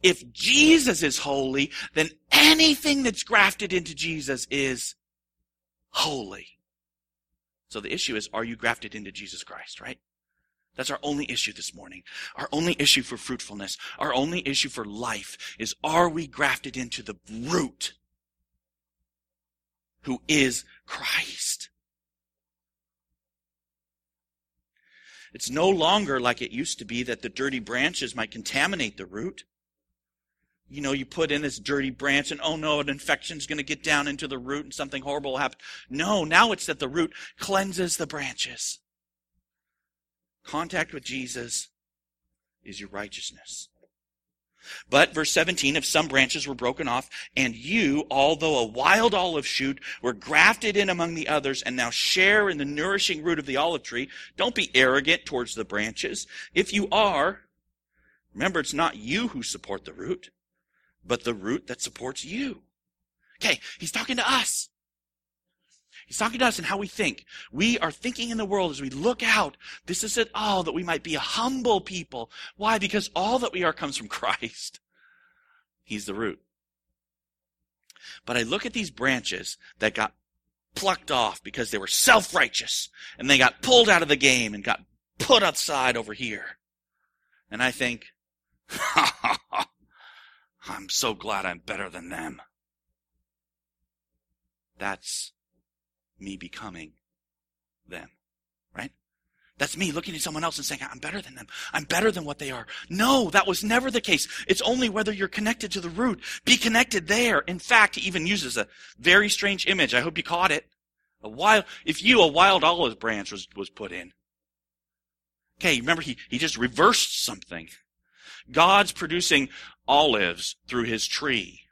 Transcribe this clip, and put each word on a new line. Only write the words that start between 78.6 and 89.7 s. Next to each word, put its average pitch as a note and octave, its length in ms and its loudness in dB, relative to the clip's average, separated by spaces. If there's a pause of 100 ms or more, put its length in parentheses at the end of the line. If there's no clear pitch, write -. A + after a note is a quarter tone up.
at A#3 80 -8
these G#3+ 160 -6
branches B2 640 -2 (220)
that G#2+ 160 0
got G#2+ 200 -2 (600)
plucked F#3+ 360 -2
off A#2+ 320 0
because A2 280 -6
they G#2+ 80 -2
were F#2+ 80 -4
self-righteous, - 1040 2 (280)
and B2+ 120 -2
they C#3 80 8
got B2+ 240 4
pulled A#3+ 260 6
out F3 140 6
of D3+ 60 -2
the C#3+ 80 4
game B2+ 380 4
and G2+ 80 -10
got - 200 -2 (360)
put A#3 240 6
outside C3+ 540 0
over G#2+ 160 -6
here. G#2+ 460 -10 (920)
And G#2+ 120 -4
I B2+ 80 2
think, A#2+ 380 -6 (600)
<laughs> - 260 -6 (1700)